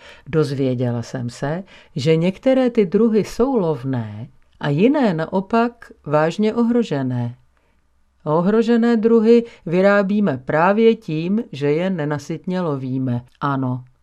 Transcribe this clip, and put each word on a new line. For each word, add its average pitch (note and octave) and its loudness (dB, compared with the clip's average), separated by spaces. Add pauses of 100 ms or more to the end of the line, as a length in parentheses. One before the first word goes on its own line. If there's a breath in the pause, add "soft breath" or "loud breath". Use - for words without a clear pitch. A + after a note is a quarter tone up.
(260 loud breath)
dozvěděla B2+ -2
jsem A#2+ -8
se, D#3 -6 (320 loud breath)
že D#3+ 2
některé B3 0
ty A3 2
druhy G#3+ 2
jsou C4 -2
lovné C3 -4 (320)
a D3+ -4
jiné G#3+ 2
naopak G3 -4 (140)
vážně E3 0
ohrožené. C#3 -2 (880)
Ohrožené A3+ 2
druhy A3+ 4 (220 loud breath)
vyrábíme G3 2
právě G3+ 2
tím, F#3 -4
že C#3+ -2
je F3 0
nenasytně D#3+ -4
lovíme. C3 -4 (160)
Ano, C3 -4 (180)